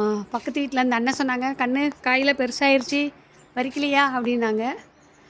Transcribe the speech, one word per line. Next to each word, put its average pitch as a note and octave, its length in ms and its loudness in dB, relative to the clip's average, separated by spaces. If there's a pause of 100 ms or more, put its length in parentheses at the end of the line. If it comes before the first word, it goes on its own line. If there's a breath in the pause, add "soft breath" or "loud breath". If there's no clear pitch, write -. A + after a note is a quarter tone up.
(300)
பக்கத்து B3 300 -4
வீட்ல C4 220 -2
இந்த B3+ 140 2
அண்ணன் B3 220 0
சொன்னாங்க, B3+ 300 -2 (120)
"கண்ணு, C4+ 320 0 (120)
காயில C4+ 380 2
பெருசாயிருச்சு, C#4 720 2 (420 soft breath)
பறிக்கலையா?" C#4 480 0 (120)
அப்படின்னாங்க. A#3 600 0 (540 soft breath)